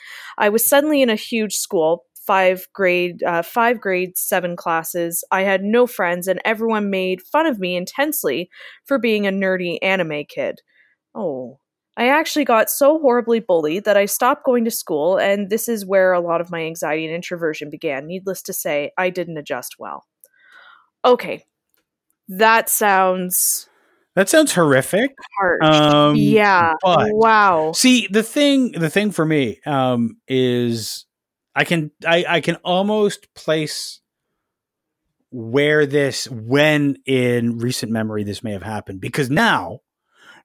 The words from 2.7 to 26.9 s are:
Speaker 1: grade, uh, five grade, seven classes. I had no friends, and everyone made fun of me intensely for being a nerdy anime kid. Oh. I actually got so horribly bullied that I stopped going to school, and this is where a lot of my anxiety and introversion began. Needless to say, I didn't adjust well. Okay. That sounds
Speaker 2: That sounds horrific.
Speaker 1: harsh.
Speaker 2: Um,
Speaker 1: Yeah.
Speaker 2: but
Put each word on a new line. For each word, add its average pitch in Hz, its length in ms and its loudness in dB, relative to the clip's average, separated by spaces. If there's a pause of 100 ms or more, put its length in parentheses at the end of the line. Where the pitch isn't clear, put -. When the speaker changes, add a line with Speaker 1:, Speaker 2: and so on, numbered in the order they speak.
Speaker 1:
grade, 180 500 -2
uh, 170 180 0
five 233 400 0
grade, 180 360 -4
seven 175 400 -4
classes. 170 720 -4
I 190 120 2
had 196 200 0
no 233 240 2
friends, 180 400 -4
and 185 180 -2
everyone 214 440 -2
made 185 320 -2
fun 311 260 0
of 240 120 -2
me 180 180 -4
intensely 180 720 -4 (360)
for 277 140 0
being 214 280 0
a 190 40 0
nerdy 185 500 -2
anime 165 440 -2
kid. 120 340 -8 (560)
Oh. 135 440 -8 (400)
I 240 100 2
actually 302 360 0
got 220 240 2
so 302 300 2
horribly 240 400 2
bullied 170 460 -2
that 202 120 2
I 202 80 4
stopped 247 400 0
going 240 200 2
to 233 60 -2
school, 165 460 0
and 196 320 0
this 220 180 -4
is 220 180 -4
where 185 280 4
a 180 60 2
lot 170 220 -2
of 175 100 -14
my 170 100 -6
anxiety 160 440 -4
and 156 100 -8
introversion 165 560 -6
began. 147 340 -6
Needless 185 380 -10
to 190 100 -10
say, 147 440 -4
I 185 120 -2
didn't 175 280 -8
adjust 139 420 -10
well. 76 260 -14 (1000)
Okay. 226 400 0 (840)
That 220 400 2
sounds 185 1000 0 (480)
Speaker 2:
That 196 140 2
sounds 311 240 4
horrific. 170 580 2 (280)
Speaker 1:
harsh. 180 240 2
Speaker 2:
Um, 151 540 6
Speaker 1:
Yeah. 170 560 4 (100)
Speaker 2:
but 180 300 4